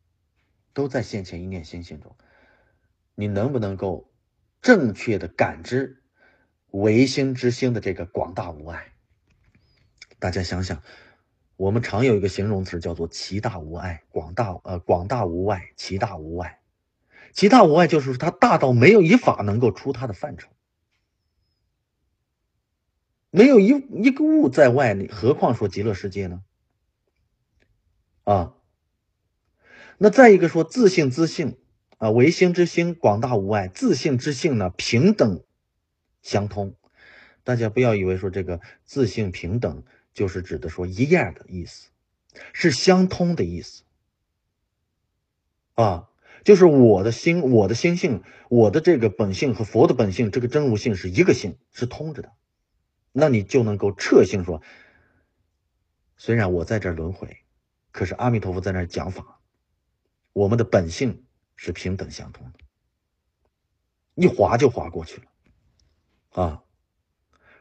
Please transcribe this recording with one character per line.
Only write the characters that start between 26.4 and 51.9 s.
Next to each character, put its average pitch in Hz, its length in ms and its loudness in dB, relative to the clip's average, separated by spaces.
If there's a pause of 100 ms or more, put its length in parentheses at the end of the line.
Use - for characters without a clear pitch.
啊， 95 320 -2 (1400)
那 202 120 6
再 247 200 10
一 190 80 8
个 165 100 2
说 165 140 0
自 220 260 2
性 156 220 2
自 160 160 -2
性， 156 320 -8 (400)
啊， 110 120 -2
唯 120 200 6
心 180 240 2
之 175 100 2
心 170 300 -4
广 107 260 2
大 123 160 -2
无 98 140 -2
碍， 101 180 -2
自 190 280 -2
性 131 220 -2
之 147 140 -6
性 139 240 -2
呢， 90 140 -2
平 160 440 0
等 101 300 0 (800)
相 104 260 -4
通。 101 280 -8 (640)
大 127 140 -2
家 117 120 -2
不 107 120 -2
要 120 140 2
以 98 100 -2
为 92 120 -2
说 95 140 -6
这 92 140 -6
个 85 160 -8 (240)
自 135 220 -2
性 104 260 -4
平 90 260 -8
等 80 240 -6 (320)
就 98 140 -4
是 92 120 -8
指 85 180 -10
的 - 100 -12
说 90 180 -10
一 98 220 -4
样 151 260 0
的 - 140 -20
意 90 180 -12
思， - 240 -20 (600)
是 - 180 0
相 185 380 2
通 175 260 -2
的 113 100 -4
意 85 160 -8
思。 - 220 -20 (1900)
啊， 101 340 0 (360)
就 208 100 8
是 185 100 6
我 120 380 8
的 113 80 0
心， 170 320 -2
我 117 240 4
的 107 80 -2
心 175 220 0
性， 147 260 -4 (260)
我 113 220 4
的 151 100 0
这 165 160 2
个 113 140 0
本 107 240 -4
性 135 220 -4
和 110 80 -8
佛 127 240 2
的 170 40 0
本 113 200 -2
性， 107 180 -4
这 131 100 -4
个 123 60 -6
真 147 220 -2
如 107 80 0
性 107 180 -4
是 90 160 -10
一 127 140 0
个 185 100 4
性， - 240 -8 (140)
是 - 120 -8
通 151 300 -12